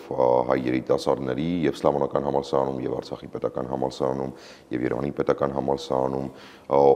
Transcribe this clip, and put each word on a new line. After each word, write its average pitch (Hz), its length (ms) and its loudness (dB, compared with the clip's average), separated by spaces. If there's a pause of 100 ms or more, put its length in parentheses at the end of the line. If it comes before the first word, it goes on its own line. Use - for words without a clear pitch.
ա, 65 220 0 (160)
հայ 65 160 2
երիտասարդների 65 880 0 (140)
և 69 180 0
Սլավոնական 71 480 2
համալսարանում, 69 540 0
և 62 140 -4
Արցախի - 360 -10
պետական 64 400 -4
համալսարանում, 65 600 -2 (440)
և 62 100 -2
Երևանի 64 300 -2
պետական 69 400 0
համալսարանում, 67 720 -2
ա, - 520 -2 (160)